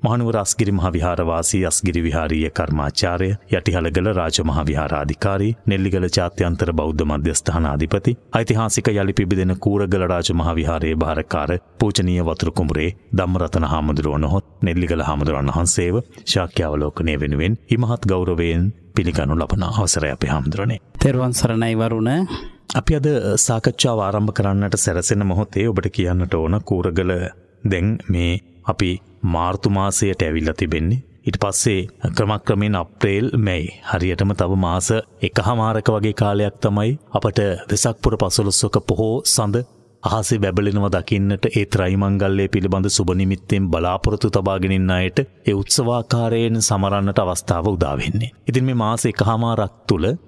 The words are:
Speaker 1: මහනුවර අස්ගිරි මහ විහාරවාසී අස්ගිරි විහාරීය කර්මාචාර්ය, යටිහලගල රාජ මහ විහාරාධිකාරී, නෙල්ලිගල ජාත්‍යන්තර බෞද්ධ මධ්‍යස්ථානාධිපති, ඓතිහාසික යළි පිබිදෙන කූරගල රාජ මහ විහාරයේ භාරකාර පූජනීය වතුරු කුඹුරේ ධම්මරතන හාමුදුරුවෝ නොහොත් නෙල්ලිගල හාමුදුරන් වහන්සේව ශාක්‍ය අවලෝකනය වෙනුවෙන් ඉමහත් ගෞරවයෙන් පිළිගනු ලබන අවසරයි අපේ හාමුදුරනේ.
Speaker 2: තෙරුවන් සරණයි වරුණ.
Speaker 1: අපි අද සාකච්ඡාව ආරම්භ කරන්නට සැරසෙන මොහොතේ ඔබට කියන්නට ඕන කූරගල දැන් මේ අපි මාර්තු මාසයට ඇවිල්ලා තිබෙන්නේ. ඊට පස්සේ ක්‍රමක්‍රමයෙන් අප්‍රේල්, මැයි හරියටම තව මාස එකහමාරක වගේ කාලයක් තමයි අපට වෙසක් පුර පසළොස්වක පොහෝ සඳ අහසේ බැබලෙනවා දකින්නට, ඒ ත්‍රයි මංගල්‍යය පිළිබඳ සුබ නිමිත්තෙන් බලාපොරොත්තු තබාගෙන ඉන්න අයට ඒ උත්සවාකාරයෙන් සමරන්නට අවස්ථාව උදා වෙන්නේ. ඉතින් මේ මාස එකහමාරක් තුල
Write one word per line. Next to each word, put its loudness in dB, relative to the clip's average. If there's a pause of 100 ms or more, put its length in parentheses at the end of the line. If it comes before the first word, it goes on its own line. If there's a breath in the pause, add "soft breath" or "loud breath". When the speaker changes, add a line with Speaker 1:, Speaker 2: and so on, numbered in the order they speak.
Speaker 1:
මහනුවර 0
අස්ගිරි 0
මහ 0
විහාරවාසී 0
අස්ගිරි 0
විහාරීය 0
කර්මාචාර්ය, -2 (200)
යටිහලගල 0
රාජ -2
මහ 0
විහාරාධිකාරී, -2 (120)
නෙල්ලිගල 0
ජාත්‍යන්තර 0
බෞද්ධ 0
මධ්‍යස්ථානාධිපති, 0 (140)
ඓතිහාසික 0
යළි 0
පිබිදෙන 2
කූරගල 0
රාජ 0
මහ 2
විහාරයේ 0
භාරකාර -2 (240)
පූජනීය 0
වතුරු -2
කුඹුරේ -2 (200)
ධම්මරතන 0
හාමුදුරුවෝ -2
නොහොත් -2 (160)
නෙල්ලිගල 0
හාමුදුරන් -2
වහන්සේව 0 (280 loud breath)
ශාක්‍ය -2
අවලෝකනය -2
වෙනුවෙන් 0 (100)
ඉමහත් 0
ගෞරවයෙන් 2 (260)
පිළිගනු 0
ලබන -2
අවසරයි 0
අපේ -4
හාමුදුරනේ. -2 (160)
Speaker 2:
තෙරුවන් 0
සරණයි 0
වරුණ. 0 (600 loud breath)
Speaker 1:
අපි 0
අද 0 (300)
සාකච්ඡාව 0
ආරම්භ 0
කරන්නට 0
සැරසෙන 2
මොහොතේ 0
ඔබට 0
කියන්නට 0
ඕන 2
කූරගල 0 (520)
දැන් 2 (180)
මේ 2 (320)
අපි 0 (340)
මාර්තු 0
මාසයට 0
ඇවිල්ලා -2
තිබෙන්නේ. 0 (180)
ඊට -4
පස්සේ 0 (320)
ක්‍රමක්‍රමයෙන් 0
අප්‍රේල්, -2 (100)
මැයි 0 (100)
හරියටම 0
තව 0
මාස 0 (340)
එකහමාරක 0
වගේ 0
කාලයක් 0
තමයි 0 (160)
අපට 0 (260)
වෙසක් -2
පුර 2
පසළොස්වක 0 (100)
පොහෝ 0
සඳ 2 (380)
අහසේ 0
බැබලෙනවා 0
දකින්නට, 0
ඒ 0
ත්‍රයි 0
මංගල්‍යය 2
පිළිබඳ 0
සුබ 0
නිමිත්තෙන් 0
බලාපොරොත්තු 0
තබාගෙන 0
ඉන්න 2
අයට 0
ඒ -2
උත්සවාකාරයෙන් 0
සමරන්නට 2
අවස්ථාව 0
උදා 0
වෙන්නේ. -4 (120)
ඉතින් 0
මේ 0
මාස -2
එකහමාරක් 0 (100)
තුල 2 (220)